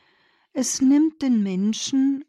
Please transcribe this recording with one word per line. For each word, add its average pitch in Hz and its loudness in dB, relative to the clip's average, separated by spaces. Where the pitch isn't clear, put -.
Es 262 -4
nimmt 294 2
den 240 2
Menschen 220 -2